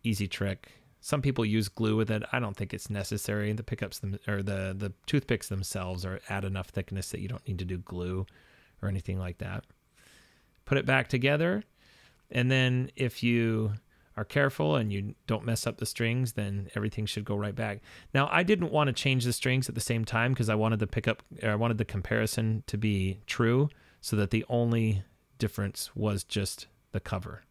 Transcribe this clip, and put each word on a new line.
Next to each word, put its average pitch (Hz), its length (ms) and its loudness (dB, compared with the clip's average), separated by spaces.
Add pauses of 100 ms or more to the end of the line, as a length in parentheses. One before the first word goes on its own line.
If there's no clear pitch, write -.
Easy 101 260 0
trick. - 440 -4 (280)
Some 147 200 2
people 131 240 2
use 107 240 2
glue 107 280 2
with 110 140 2
it. 107 120 0 (100)
I 123 60 0
don't 104 180 -4
think - 160 -6
it's - 160 -10
necessary. 104 640 -2
The 107 100 -4
pickups - 360 -6
them-, 104 280 -6
or 98 160 -2
the, 95 320 -2
the 98 160 -4 (140)
toothpicks - 460 0
themselves 92 560 -4
are 92 120 -6 (120)
at 98 160 -2
enough 95 220 -4
thickness 95 420 -6
that - 100 -6
you 98 80 -6
don't - 180 -8
need 92 120 -4
to 90 80 -4
do 92 100 -4
glue 90 480 -4 (560)
or 95 80 -4
anything 95 300 -2
like 90 180 -6
that. 92 300 -8 (960)
Put 139 140 2
it 139 80 0
back 135 220 4
together, 147 540 2 (680)
and 123 200 2
then 127 460 4
if 127 260 0
you 113 520 2 (420)
are 107 80 -4
careful 143 520 2
and 110 140 2
you 98 240 -4 (120)
don't 110 180 0
mess 113 220 0
up 117 100 -2
the - 80 -4
strings, 120 480 0
then 101 420 -4
everything 107 300 -2
should 104 220 -4
go 104 100 -2
right 101 180 -2
back. 107 280 -4 (320)
Now, 139 180 4
I 170 100 4
didn't 180 300 2
want 151 160 4
to 127 60 0
change 127 320 2
the 120 80 2
strings 131 340 2
at - 60 -8
the 113 80 -4
same 113 240 0
time 120 280 2
'cause 113 140 2
I 107 60 4
wanted 110 240 4
the 107 80 2
pickup, - 360 -2 (200)
or 110 80 2
I 104 40 2
wanted 113 220 2
the 110 80 0
comparison 110 840 0
to 104 120 -4
be 101 480 0
true 123 420 4 (320)
so - 160 0
that 101 140 4
the 110 180 2
only 117 540 2 (340)
difference - 580 -4
was 104 300 0
just - 420 -4 (260)
the - 80 -4
cover. - 500 -8